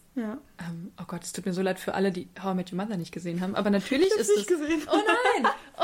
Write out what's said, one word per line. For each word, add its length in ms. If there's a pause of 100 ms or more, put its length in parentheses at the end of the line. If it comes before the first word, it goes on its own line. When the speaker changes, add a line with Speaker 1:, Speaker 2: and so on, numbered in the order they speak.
(160)
Speaker 1:
Ja. 220 (220)
Speaker 2:
Ähm, 400
oh 80
Gott, 160
es 100
tut 120
mir 80
so 80
leid 180
für 140
alle, 180
die 160 (140)
How 120
I 20
Met 160
Your 60
Mother 200
nicht 140
gesehen 300
haben, 140
aber 140
natürlich 380
Speaker 1:
Ich 60
hab's 160
Speaker 2:
ist 80
Speaker 1:
nicht 140
Speaker 2:
es 80
Speaker 1:
gesehen. 220 (100)
Speaker 2:
Oh 60
nein! 540 (320)